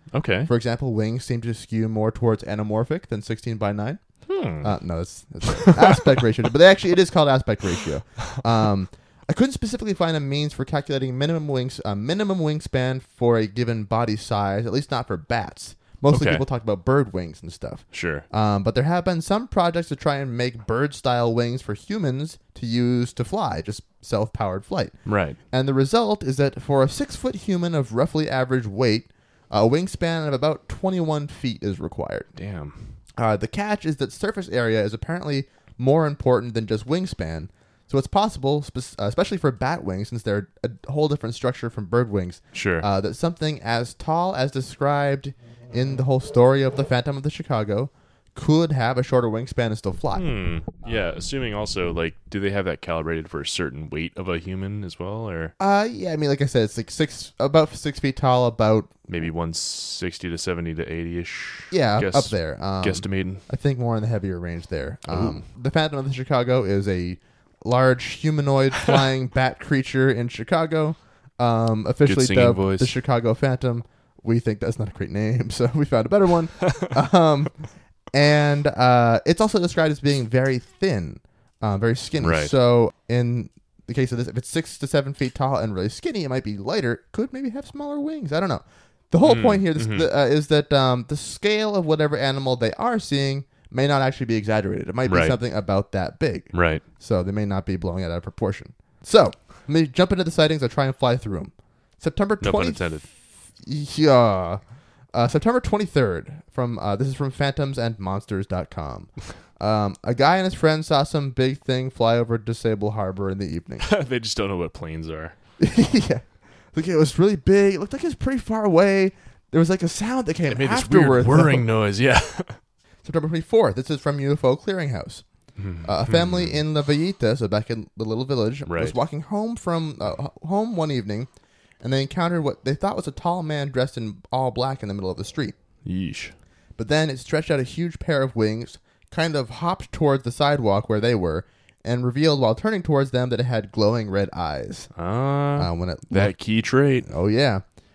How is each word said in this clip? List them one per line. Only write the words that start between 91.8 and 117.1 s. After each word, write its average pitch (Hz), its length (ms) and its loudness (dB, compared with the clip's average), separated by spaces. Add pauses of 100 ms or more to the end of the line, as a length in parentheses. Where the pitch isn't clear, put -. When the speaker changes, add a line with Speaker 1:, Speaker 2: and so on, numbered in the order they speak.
Speaker 2:
whatever 151 300 2
animal 135 400 0
they 117 180 0
are 233 240 0
seeing 139 460 -2 (260)
may 131 160 0
not 143 160 2
actually 131 240 -2
be 113 100 2
exaggerated. 101 520 -2
It 92 60 -6
might 123 160 0
be 92 80 2
Speaker 1:
Right. 80 100 4
Speaker 2:
something 120 240 0
about 98 400 -2
that 92 260 -4
big. - 340 -2
Speaker 1:
Right. 82 300 2 (160)
Speaker 2:
So 92 240 0
they 95 100 -4
may 104 120 -2
not 98 220 -2
be 95 100 -2
blowing 90 280 -4
it - 20 -4
out 85 120 -4
of 87 40 -8
proportion. - 520 -6 (280)
So, 175 280 8 (180)
let - 200 -20
me 156 180 2
jump 180 260 2
into 185 120 0
the 165 60 -4
sightings. 156 320 2
I'll 120 60 0
try 135 180 0
and 131 100 -2
fly 123 200 2
through 101 240 -6
'em. 95 120 -14 (460)
September 202 420 -2
Speaker 1:
No 104 100 -2
pun 202 100 2
Speaker 2:
twenty, 85 80 0
Speaker 1:
intended. 80 340 -4 (640)
Speaker 2:
Yeah. 123 920 4 (540)
Uh, 117 160 2
September 240 320 2
twenty-third, 147 880 -2
from, 120 300 -4
uh, 101 160 -2
this 131 120 -2
is 135 60 -4
from 135 160 -4
phantoms 139 480 -4
and 117 200 -4
monsters 98 480 -4
dot 90 240 -6
com. 65 380 -10 (100)
Speaker 1:
<laughs> - 0 - (420)
Speaker 2:
Um, 107 340 0 (100)
a 120 100 -2
guy 143 220 4
and 190 80 0
his 185 80 -2
friend 156 320 2
saw 143 200 2
some 143 260 -4
big 131 320 0
thing 127 260 -2
fly 117 300 2
over 117 180 0
Disable 110 540 -2
Harbor 98 400 -4
in 95 80 -4
the 98 80 -4
evening. 76 340 -8 (120)
Speaker 1:
<laughs> 175 160 2
They 123 100 0
just 113 180 -8
don't 101 120 -2
know 95 100 -4
what 82 160 -6
planes 80 340 -10
are. 80 240 -10 (260)
Speaker 2:
<laughs> - 20 -4 (320)
Yeah. 220 260 2 (560)
Like, 160 140 -2
it 175 80 0
was 151 220 4